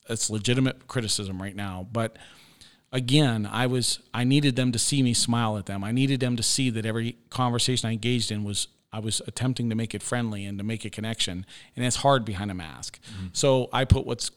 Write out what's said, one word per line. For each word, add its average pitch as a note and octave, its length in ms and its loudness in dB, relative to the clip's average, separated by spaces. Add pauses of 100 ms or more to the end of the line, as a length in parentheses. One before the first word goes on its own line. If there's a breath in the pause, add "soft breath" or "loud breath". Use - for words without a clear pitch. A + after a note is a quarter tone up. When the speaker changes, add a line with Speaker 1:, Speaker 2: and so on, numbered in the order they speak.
Speaker 1:
that's A2+ 220 -2
legitimate B2 580 0
criticism G2+ 540 -4
right G2 140 -10
now. F#2+ 360 -6
But A2+ 260 -2 (760 loud breath)
again, B2+ 580 2
I A#2 180 0
was, B2 320 0 (140)
I A#2 100 -2
needed C#3 320 4
them B2+ 160 2
to A2+ 80 0
see C#3 240 2
me A#2+ 100 4
smile A#2 440 2
at F#2+ 80 -6
them. G2 180 -6
I G#2+ 80 -4
needed C3+ 280 2
them B2 180 0
to A2 60 -2
see C3 280 2
that A2 140 -2
every A2+ 320 -2 (120)
conversation A#2+ 600 2
I A2+ 40 2
engaged A2+ 380 0
in G#2 120 -2
was, G2+ 240 -4 (260)
I A2 60 -6
was G#2+ 280 -2
attempting A#2+ 420 -2
to A2 60 0
make A2 200 -2
it G2+ 80 -8
friendly A2 420 -2
and G2+ 120 -6
to G2+ 60 -6
make G#2+ 200 -4
a G#2+ 60 -6
connection. G2+ 560 -4 (300 loud breath)
And A#2+ 100 -2
it's B2 120 0
hard C3+ 280 4
behind G2+ 260 -4
a F#2 40 -6
mask. D#2 440 -12 (140 loud breath)
Speaker 2:
Mm-hmm. F#2 200 -8
Speaker 1:
So C3 380 4
I B2+ 140 2
put C3+ 200 6
what's, A#2+ 320 -6